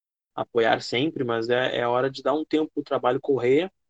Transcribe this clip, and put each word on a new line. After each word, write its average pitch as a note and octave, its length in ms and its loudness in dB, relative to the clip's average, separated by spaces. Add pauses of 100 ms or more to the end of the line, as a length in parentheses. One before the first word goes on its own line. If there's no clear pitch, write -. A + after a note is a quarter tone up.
(340)
apoiar A#2 480 0
sempre, C#3 420 -2
mas A#2 240 -2
é, B2 300 0
é A#2+ 100 0
hora B2+ 220 0
de C3+ 120 -14
dar C3+ 120 0
um D#3 100 -2
tempo D#3 300 0
pro D3 80 -4
trabalho B2+ 360 0
correr C#3 540 2 (180)